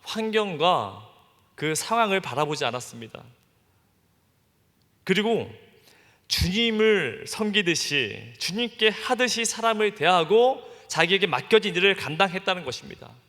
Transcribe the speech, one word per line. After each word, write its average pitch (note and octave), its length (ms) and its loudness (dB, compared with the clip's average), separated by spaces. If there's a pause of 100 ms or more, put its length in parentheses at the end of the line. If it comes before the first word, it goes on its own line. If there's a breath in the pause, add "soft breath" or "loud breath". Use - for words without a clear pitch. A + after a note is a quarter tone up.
환경과 F3 1080 0 (460)
그 D#3 180 -2
상황을 G#3 460 0
바라보지 D3 440 -2
않았습니다. A#2 600 -8 (1800)
그리고 G3+ 500 0 (760 soft breath)
주님을 G#3+ 1000 0
섬기듯이, D3 1120 -2
주님께 A3 500 -2
하듯이 A#3 560 -2
사람을 G#3+ 520 0
대하고 F#3 680 4 (240 loud breath)
자기에게 F3 400 2
맡겨진 F3+ 480 2
일을 F#3 220 4
감당했다는 F3+ 680 -2
것입니다. - 460 -12 (180)